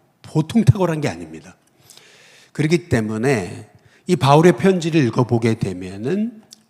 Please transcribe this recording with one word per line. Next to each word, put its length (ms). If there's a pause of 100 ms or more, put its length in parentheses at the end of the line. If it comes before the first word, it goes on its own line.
(220)
보통 440
탁월한 340
게 80
아닙니다. 480 (960)
그렇기 380
때문에 800 (380)
이 80
바울의 420
편지를 500
읽어보게 480
되면은 880 (260)